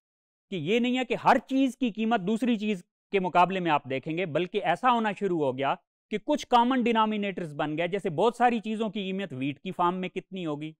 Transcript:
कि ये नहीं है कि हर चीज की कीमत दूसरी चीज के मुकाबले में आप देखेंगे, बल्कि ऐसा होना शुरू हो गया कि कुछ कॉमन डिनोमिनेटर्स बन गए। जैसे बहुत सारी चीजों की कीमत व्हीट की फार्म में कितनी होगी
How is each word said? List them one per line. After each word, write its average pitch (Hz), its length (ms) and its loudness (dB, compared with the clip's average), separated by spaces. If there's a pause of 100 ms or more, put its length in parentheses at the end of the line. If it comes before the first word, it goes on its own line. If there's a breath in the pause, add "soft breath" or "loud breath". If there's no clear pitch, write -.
(520)
कि 127 60 -4
ये 175 220 0
नहीं 247 180 0
है 254 80 -2
कि 226 100 -4
हर 202 240 4
चीज 269 360 0
की 247 160 -2
कीमत 220 300 0
दूसरी 226 360 0
चीज 208 260 -4 (300)
के 196 60 2
मुकाबले 180 400 4
में 170 120 0
आप 143 160 2
देखेंगे, 156 380 -4
बल्कि 175 340 -2
ऐसा 208 300 2
होना 220 240 2
शुरू 175 300 -2
हो 131 100 2
गया 135 240 -2 (340)
कि 214 60 -2
कुछ - 260 -2
कॉमन 247 400 4
डिनोमिनेटर्स 208 680 0
बन 151 240 -4
गए। 170 120 -2
जैसे 190 220 -4
बहुत 185 280 2
सारी 240 220 4
चीजों 220 300 -4
की 202 140 -6
कीमत 190 300 -6
व्हीट 135 260 -6
की 185 120 -8
फार्म 175 240 0
में 185 140 -6
कितनी 185 340 -10
होगी 156 360 -8